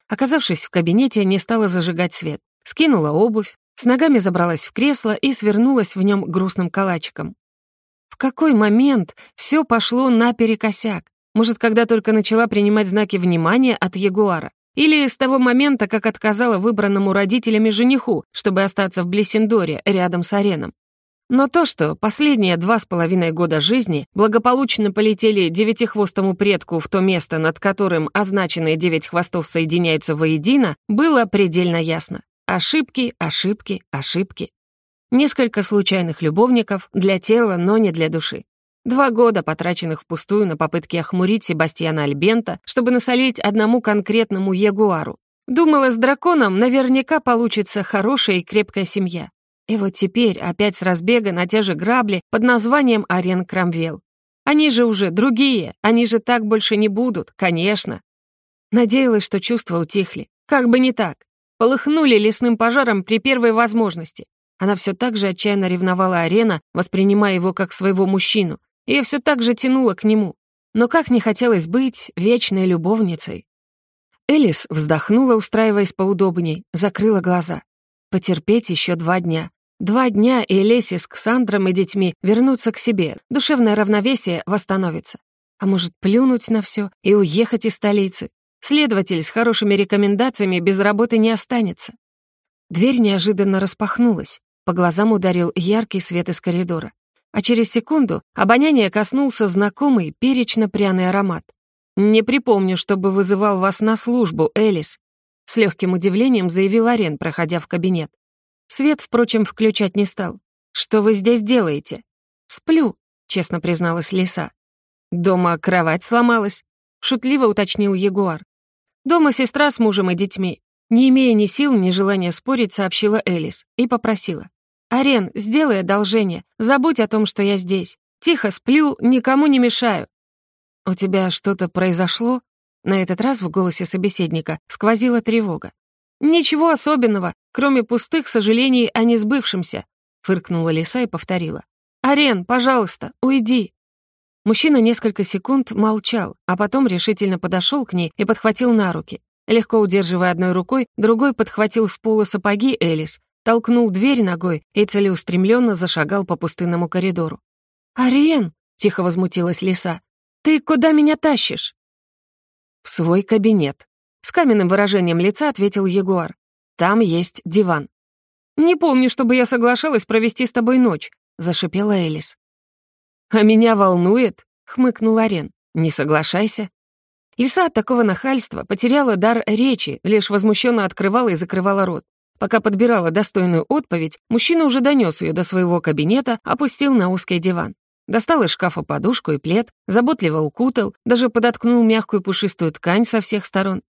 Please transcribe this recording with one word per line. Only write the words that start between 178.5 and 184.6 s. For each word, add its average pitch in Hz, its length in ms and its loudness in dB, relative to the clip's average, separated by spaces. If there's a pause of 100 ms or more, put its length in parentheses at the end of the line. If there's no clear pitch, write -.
потеряла 240 520 0
дар 175 300 0
речи, 220 580 -2
лишь 202 260 0
возмущенно 208 560 0
открывала 202 440 0
и 180 60 0
закрывала 190 500 -2
рот. 175 180 -6 (360)
Пока 214 220 0
подбирала 202 500 2
достойную 180 560 0
отповедь, 170 520 -4 (100)
мужчина 320 340 2